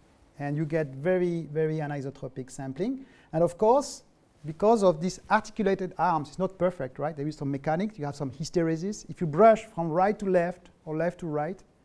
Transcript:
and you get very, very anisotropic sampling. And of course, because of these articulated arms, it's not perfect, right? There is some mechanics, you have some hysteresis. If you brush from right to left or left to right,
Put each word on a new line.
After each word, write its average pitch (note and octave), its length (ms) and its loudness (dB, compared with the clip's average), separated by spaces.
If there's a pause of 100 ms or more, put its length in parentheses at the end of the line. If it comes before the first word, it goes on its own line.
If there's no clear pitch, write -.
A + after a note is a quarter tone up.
(380)
and C#3+ 180 -4
you D#3+ 100 -2
get D#3 220 -2
very, E3+ 640 0
very D#3 260 0
anisotropic C#3 720 -8
sampling. E3+ 540 -6 (280)
And E3 100 2
of F3 140 0
course, B3+ 460 2 (420)
because G3+ 380 4
of D#3+ 180 4
these F3+ 180 -4 (120)
articulated F#3+ 680 0
arms, D#3+ 320 2
it's - 100 -10
not F#3 200 -2
perfect, F3 400 -2
right? D3+ 180 -4
There C#3+ 100 -4
is D3+ 80 -6
some C#3 160 -4
mechanics, D#3+ 460 -2
you D3 80 -6
have C#3+ 100 -6
some C#3 160 -6
hysteresis. E3 800 -2
If - 120 -12
you E3+ 60 0
brush G#3+ 380 6
from E3+ 240 -4
right F#3+ 300 2
to G3+ 60 -6
left F3+ 440 0 (160)
or D#3 100 -6
left F3 260 -2
to F3 60 -6
right, D3+ 340 -4 (240)